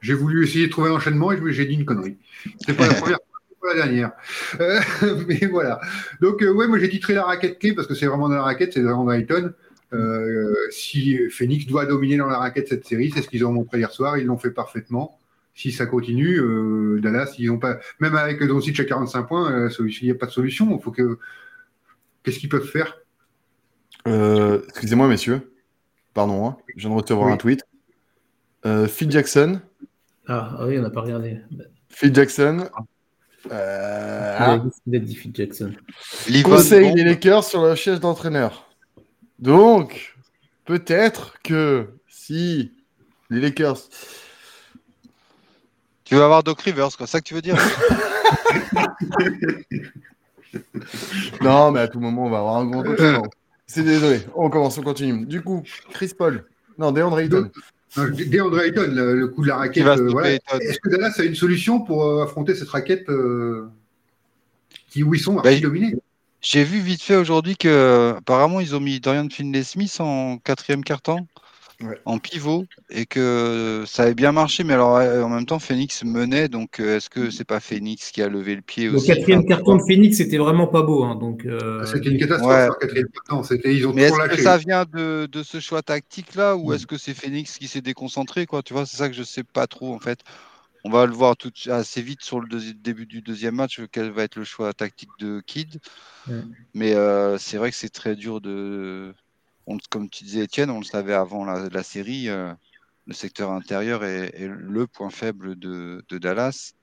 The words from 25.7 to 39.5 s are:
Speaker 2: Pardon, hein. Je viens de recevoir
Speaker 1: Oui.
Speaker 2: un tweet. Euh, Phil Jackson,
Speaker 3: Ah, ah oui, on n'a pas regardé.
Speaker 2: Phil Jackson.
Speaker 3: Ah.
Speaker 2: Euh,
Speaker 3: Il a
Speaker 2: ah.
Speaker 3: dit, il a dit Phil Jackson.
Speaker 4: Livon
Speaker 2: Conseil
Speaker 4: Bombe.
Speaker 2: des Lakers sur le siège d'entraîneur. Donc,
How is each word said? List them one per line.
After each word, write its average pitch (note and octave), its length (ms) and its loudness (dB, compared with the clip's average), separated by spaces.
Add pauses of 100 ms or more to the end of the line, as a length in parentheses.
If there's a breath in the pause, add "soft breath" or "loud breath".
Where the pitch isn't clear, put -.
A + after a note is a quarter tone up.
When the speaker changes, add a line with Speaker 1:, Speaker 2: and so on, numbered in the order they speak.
Speaker 2:
Pardon, G2+ 320 0
hein. B2 100 -8 (180)
Je G#2 120 -10
viens A2 100 -2
de A2 40 0
recevoir G#2 260 2
Speaker 1:
Oui. G#2+ 60 4
Speaker 2:
un G#2 40 0
tweet. C3 260 2 (1000)
Euh, G#2+ 220 2
Phil D3+ 240 -4
Jackson, D3+ 500 2 (680)
Speaker 3:
Ah, A#2 320 -6
ah A#2 60 -6
oui, C3+ 140 -2
on - 20 -2
n'a A2+ 80 -2
pas A#2 120 -8
regardé. A2+ 380 -6 (500)
Speaker 2:
Phil C#3 240 2
Jackson. C#3+ 600 4
Speaker 3:
Ah. A2+ 80 -10 (680)
Speaker 2:
Euh, G#2 880 -6
Speaker 3:
Il A#2 40 2
a A#2+ 80 4
Speaker 2:
ah. A#2 60 4
Speaker 3:
dit, B2 120 -4 (180)
il B2 80 -2
a A#2+ 40 0
dit A2 160 -10
Phil - 180 -16
Jackson. G2+ 400 -8 (560 loud breath)
Speaker 4:
Livon C#3 220 6
Speaker 2:
Conseil G3 360 10
Speaker 4:
Bombe. F3 80 4
Speaker 2:
des E3+ 80 6
Lakers F#3 400 6
sur F3 220 2
le D#3+ 100 6
siège F3+ 240 -2
d'entraîneur. D#3+ 680 -2 (720)
Donc, F3 760 6 (500)